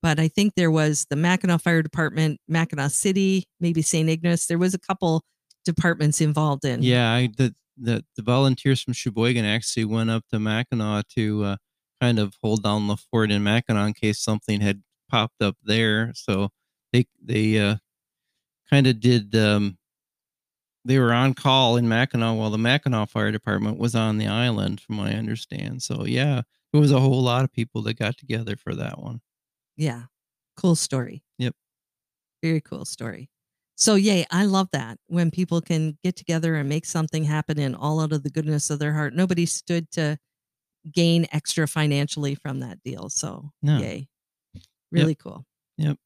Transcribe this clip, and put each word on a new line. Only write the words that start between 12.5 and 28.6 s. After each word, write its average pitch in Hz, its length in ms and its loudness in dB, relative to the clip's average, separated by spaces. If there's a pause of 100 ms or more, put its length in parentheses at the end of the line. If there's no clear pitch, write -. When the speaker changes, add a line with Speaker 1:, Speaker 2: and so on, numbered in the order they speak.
Speaker 2:
down 104 240 0
the 104 120 -2
fort 110 320 0
in 104 120 2
Mackinac 104 440 0
in 107 80 -2
case 107 240 -2
something 107 420 -2
had 101 220 0 (260)
popped 113 320 -2
up 104 220 0
there. 110 520 0
So 98 360 -2 (420)
they, 120 140 2 (160)
they, 107 340 0
uh, 104 200 2 (920)
kinda 135 240 4
did, 110 420 2
um, 104 440 2 (1040)
they 131 140 4
were 120 160 4
on 131 180 2
call 131 460 4
in 120 100 2
Mackinac 113 480 0
while 110 140 -2
the 107 80 -2
Mackinac 117 500 0
Fire 107 240 -2
Department 107 460 -2
was 117 160 -2
on 110 240 0
the 107 80 -2
island, 104 560 -2
from 104 160 -8
what 101 80 -4
I 107 80 -2
understand. 110 680 -8
So, - 220 -6
yeah, 127 380 0 (320)
it - 20 6
was 147 160 6
a 131 80 6
whole 135 220 4
lot 123 220 2
of - 80 -4
people 113 300 -6
that 113 160 -6
got 110 200 -4
together 113 380 -6
for - 180 -8